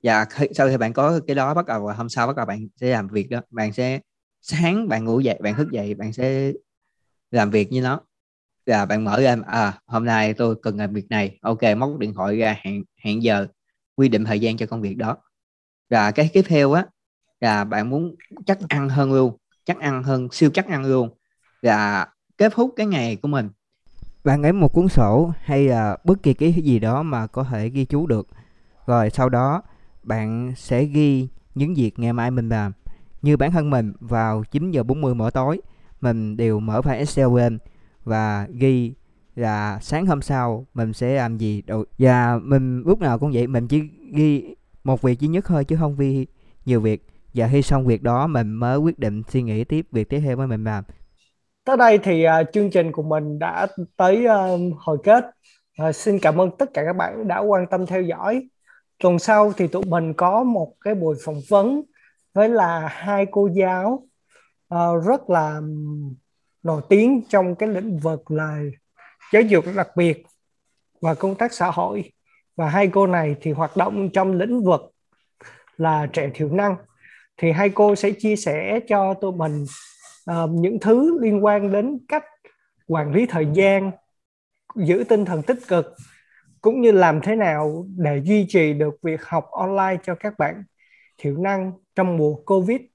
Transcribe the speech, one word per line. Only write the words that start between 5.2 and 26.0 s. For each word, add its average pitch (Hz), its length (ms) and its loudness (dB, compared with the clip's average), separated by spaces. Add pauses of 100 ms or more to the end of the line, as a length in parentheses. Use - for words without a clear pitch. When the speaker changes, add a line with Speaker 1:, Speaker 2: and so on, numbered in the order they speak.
Speaker 1:
bạn 104 120 -2
thức 147 160 -2
dậy, 104 220 -6
bạn 107 200 -10
sẽ 135 380 -2 (800)
làm 107 180 2
việc 104 220 0
như 127 100 -2
nó. 127 200 -2 (640)
Và 107 200 2
bạn 107 180 -2
mở 107 180 0
ra, 123 160 4 (100)
à, 104 380 -2
hôm 113 200 -4
nay 110 280 2
tôi 113 280 0
cần 104 160 -6
làm 104 160 -4
việc 98 160 -6
này. 101 320 -4
Ok, 110 180 -4 (180)
móc 143 200 -4
điện 107 160 -6
thoại 98 240 -4
ra, 110 240 -2
hẹn, 98 220 -8 (180)
hẹn 107 220 -4
giờ, 101 240 0 (480)
quy 135 140 4
định 110 160 0
thời 104 140 -2
gian 110 180 -2
cho 113 80 -4
công 113 160 -8
việc 98 140 -6
đó. 117 220 -6 (720)
Và 107 220 2
cái 151 220 2
tiếp 196 140 6
theo 143 240 4
á, 180 140 2 (540)
là 107 240 0
bạn 107 260 -4
muốn 165 260 -4 (300)
chắc 196 120 0 (120)
ăn 139 200 -2
hơn 135 240 0
luôn, 131 240 2 (280)
chắc - 140 -4
ăn 135 240 -4
hơn, 131 280 -2
siêu 151 220 4
chắc 190 140 -2
ăn 139 180 -4
luôn, 127 240 0 (520)
là 104 460 0 (300)
kết 214 180 4
thúc 254 200 0
cái 220 100 -2
ngày 123 300 -2
của 143 120 -8
mình. 131 220 -2 (720)
Bạn 143 180 2
lấy 156 120 4
một 180 200 4
cuốn 180 140 4
sổ 135 520 4
hay 139 280 2
là 110 360 0